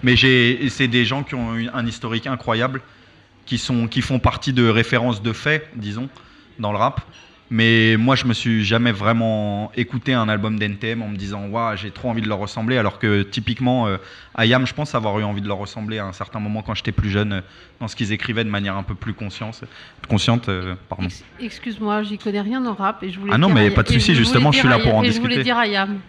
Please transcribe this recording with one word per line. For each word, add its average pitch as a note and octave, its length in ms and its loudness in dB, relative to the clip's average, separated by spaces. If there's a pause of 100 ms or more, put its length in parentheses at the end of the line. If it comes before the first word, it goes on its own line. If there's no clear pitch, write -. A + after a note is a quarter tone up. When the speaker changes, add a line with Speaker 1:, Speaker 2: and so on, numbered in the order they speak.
Speaker 1:
mais B2 120 6
j'ai, B2+ 540 4
c'est C3 180 0
des A#2+ 180 2
gens C3+ 180 -2
qui A#2+ 100 -10
ont A#2 220 -4
eu A#2 180 -4
un A#2+ 140 -4
historique A2+ 400 -6
incroyable, B2+ 540 -2 (680)
qui B2 100 -4
sont, A#2 300 0
qui - 140 -2
font C3 180 0
partie - 340 -2
de A#2+ 160 4
références A2+ 540 2
de A2+ 100 -2
fait, D3+ 420 -2
disons, A2 320 -8 (520)
dans G#2 120 -2
le G#2 60 -2
rap. A#2+ 240 0 (520)
Mais A2+ 440 6
moi, B2 180 4
je - 80 -2
me A#2+ 100 2
suis A2 300 0
jamais A2+ 300 2
vraiment G#2+ 840 0
écouté B2 380 -2
un A2+ 160 0
album G#2+ 280 -2
d'N G#2 200 -4
T A2+ 140 -6
M A2+ 100 -6
en G#2+ 80 -8
me G#2 80 -8
disant, « G2+ 320 -8
Waouh, A2 260 -4
j'ai G2 160 -10
trop - 180 -8
envie A2+ 120 -2
de G#2+ 80 -2
leur G#2 80 -2
ressembler », A2 400 -2
alors G#2 200 0
que G#2 260 2
typiquement, A#2+ 640 -2
euh, F#2+ 100 -2 (420)
I A2+ 140 4
A - 20 4
M, B2+ 100 2
je - 80 -6
pense D3+ 220 -6
avoir G#2+ 240 0
eu G#2+ 60 -2
envie G#2 160 -4
de G2+ 80 -6
leur G2+ 80 -4
ressembler G#2+ 400 -8
à G2+ 80 -6
un F#2+ 80 -10
certain G2+ 260 -10
moment G#2+ 220 -4
quand G#2+ 140 -6
j'étais G#2+ 180 -4
plus - 160 0
jeune, G#2 240 0
euh, F#2 80 -4 (400)
dans A2 80 -6
ce - 80 -14
qu'ils G#2+ 160 -2
écrivaient A2 320 -2
de A2 40 -4
manière G2+ 280 -2
un G2 60 -6
peu G2+ 120 -6
plus G#2+ 180 -8
conscience, A2 520 -10 (420)
consciente, A#2 400 2
euh, F#2 280 -4 (120)
pardon. F#2 200 -6
Speaker 2:
Ex-, - 180 -12 (160)
excuse-moi, G#3+ 600 -4
j'y G#3 140 -6
connais G3+ 220 -4
rien A#3+ 260 -2
en A3+ 80 -2
rap G3 300 -2
et F#3 80 -6
je F3+ 80 -12
voulais G3 160 0
Speaker 1:
Ah - 20 6
non, E3 100 6
Speaker 2:
dire F#3 80 6
Speaker 1:
mais G#2 120 8
Speaker 2:
I-, G2+ 40 4
Speaker 1:
pas A2+ 120 4
de - 60 -2
Speaker 2:
et - 60 4
Speaker 1:
souci, - 180 4
Speaker 2:
je A#2 60 4
voulais A2+ 40 8
Speaker 1:
justement, B2 300 4
je C4+ 60 4
suis C4 100 6
Speaker 2:
dire A#2+ 80 6
Speaker 1:
là A#2 40 4
Speaker 2:
I-, - 60 4
Speaker 1:
pour A2 80 4
en D#3 80 4
Speaker 2:
et B3 80 4
je A3+ 80 0
voulais A#3+ 160 0
Speaker 1:
discuter. C3+ 80 0
Speaker 2:
dire A#3 220 2
I G3+ 100 0
A G3 80 2
M. G3+ 260 -4